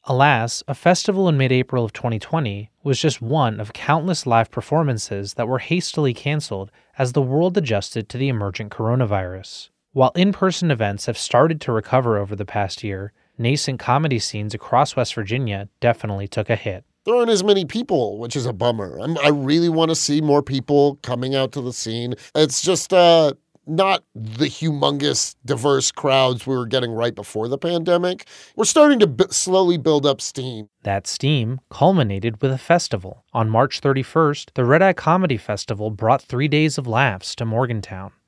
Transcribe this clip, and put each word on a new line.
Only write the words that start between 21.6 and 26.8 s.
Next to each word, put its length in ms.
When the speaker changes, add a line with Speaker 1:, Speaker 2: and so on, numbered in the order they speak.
Speaker 2:
the 120
scene. 420
It's 280
just, 300
uh, 400
not 360
the 320
humongous, 880
diverse 460
crowds 560
we 100
were 100
getting 260